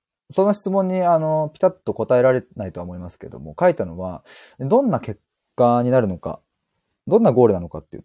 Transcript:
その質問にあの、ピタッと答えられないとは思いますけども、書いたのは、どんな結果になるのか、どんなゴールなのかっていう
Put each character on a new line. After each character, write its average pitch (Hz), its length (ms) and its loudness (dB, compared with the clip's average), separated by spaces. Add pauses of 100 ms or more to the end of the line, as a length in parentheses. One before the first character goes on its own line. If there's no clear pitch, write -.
(300)
そ 190 140 0
の 208 80 4
質 202 180 -6
問 190 180 0
に 185 140 -2
あ 175 160 4
の、 156 340 -2
ピ - 80 -20
タ 185 80 4
ッ - 20 -6
と - 220 -6
答 120 260 0
え 123 40 4
ら 131 100 4
れ 127 120 -2 (120)
な 101 100 -10
い 90 60 -12
と - 80 -12
は 87 40 -10
思 90 120 -12
い - 20 -14
ま 90 120 -14
す - 80 -20
け 78 100 -16
ど - 100 -18
も、 78 220 -16
書 180 80 4
い 175 80 2
た 104 80 -4
の 85 140 -12
は、 92 260 -12 (340)
ど 160 240 2
ん 254 80 -2
な 135 80 0
結 - 220 -12 (340)
果 120 300 2
に 123 80 0
な 131 80 4
る 110 80 0
の 92 100 -6
か、 - 220 -10 (680)
ど 202 140 2
ん - 20 0
な 196 80 4
ゴ 120 140 4
ー - 40 8
ル 104 40 2
な 90 80 -4
の 85 80 -10
か 76 100 -14
っ 76 60 -16
て - 120 -20
い - 40 -18
う - 40 -20